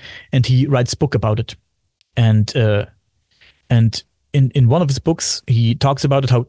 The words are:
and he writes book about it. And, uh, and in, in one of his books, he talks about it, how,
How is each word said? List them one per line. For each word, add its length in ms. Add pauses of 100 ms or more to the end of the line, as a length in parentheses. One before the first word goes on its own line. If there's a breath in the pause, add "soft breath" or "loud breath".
(300 loud breath)
and 160
he 220
writes 260
book 220
about 240
it. 160 (600)
And, 400
uh, 300 (840 soft breath)
and 320 (320)
in, 200
in 160
one 140
of 60
his 120
books, 480
he 260
talks 300
about 180
it, 80
how, 180